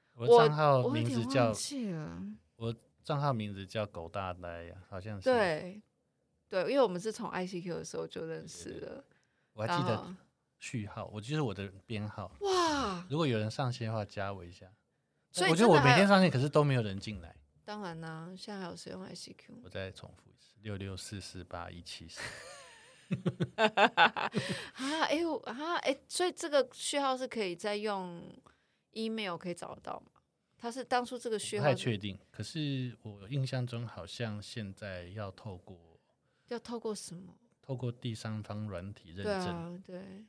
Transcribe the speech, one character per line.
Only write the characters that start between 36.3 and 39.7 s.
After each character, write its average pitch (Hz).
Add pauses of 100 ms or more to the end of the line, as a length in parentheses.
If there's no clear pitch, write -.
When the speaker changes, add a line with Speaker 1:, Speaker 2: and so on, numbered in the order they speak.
Speaker 2:
要 240
透 240
过 220
什 -
么？ 185 (260)
Speaker 1:
透 131
过 123
第 120
三 110
方 107
软 95
体 -
认 95
证。 180